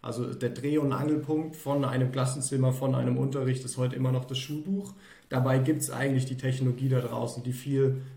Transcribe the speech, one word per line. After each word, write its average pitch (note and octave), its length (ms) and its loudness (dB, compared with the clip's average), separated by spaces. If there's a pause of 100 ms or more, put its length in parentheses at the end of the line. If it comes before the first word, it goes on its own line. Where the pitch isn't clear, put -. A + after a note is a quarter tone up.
Also A#2 320 -4
der A#2+ 180 -2
Dreh- C#3+ 280 0
und C#3 140 2
Angelpunkt D3+ 640 0
von C#3+ 280 0
einem B2+ 280 2
Klassenzimmer, C3 600 0
von C3 220 0
einem B2 220 2
Unterricht C3 480 0
ist B2 140 -8
heute B2+ 180 0
immer C3 160 2
noch B2+ 140 0
das C3 120 -6
Schulbuch. E3+ 560 -4 (340)
Dabei C3 300 4
gibt's C3+ 320 2
eigentlich C3 340 0
die B2+ 140 -4
Technologie C3 500 0
da B2+ 120 4
draußen, A#2 420 -4
die B2+ 100 -4
viel C3+ 480 2 (160)